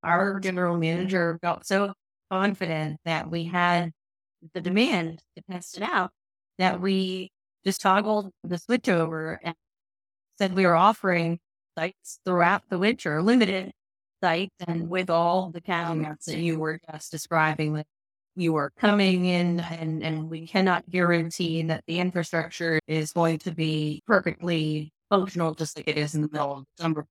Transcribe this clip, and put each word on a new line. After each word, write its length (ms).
Our 360
general 380
manager 640
felt 240
so 260
confident 760
that 240
we 140
had 480
the 60
demand 640
to 120
test 280
it 60
out 260
that 240
we 480
just 160
toggled 520
the 140
switch 320
over 540
and 120
said 160
we 100
were 100
offering 640
sites 480
throughout 440
the 100
winter, 420
limited 500
sites, 340
and 220
with 200
all 420
the 100
caveats 640
that 120
you 220
were 200
just 200
describing, 640
that 120
you 200
are 220
coming 480
in 340
and, 440
and 260
we 180
cannot 420
guarantee 720
that 220
the 140
infrastructure 880
is 240
going 280
to 120
be 560
perfectly 840
functional, 440
just 220
like 140
it 80
is 180
in 60
the 100
middle 280
of 60
December. 340